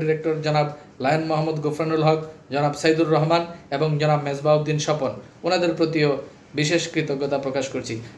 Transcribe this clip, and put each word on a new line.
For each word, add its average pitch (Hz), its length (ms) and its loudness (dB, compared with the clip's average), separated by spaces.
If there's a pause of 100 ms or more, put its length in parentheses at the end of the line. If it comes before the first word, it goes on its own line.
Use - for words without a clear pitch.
ডিরেক্টর 156 420 0
জনাব 147 260 2 (320)
লায়ন 156 300 2
মোহাম্মদ 156 300 -2
গোফরানুল 156 420 0
হক, 156 180 4 (320)
জনাব 143 220 0
সাইদুর 160 400 2
রহমান 160 280 4 (280)
এবং 147 180 0 (100)
জনাব 151 240 2
মেজবাউদ্দিন 151 560 2
স্বপন, 147 340 -2 (300)
ওনাদের 175 320 2
প্রতিও 156 360 2 (440)
বিশেষ 156 280 2 (100)
কৃতজ্ঞতা 143 460 -2
প্রকাশ 131 300 -4
করছি। 120 260 -6 (240)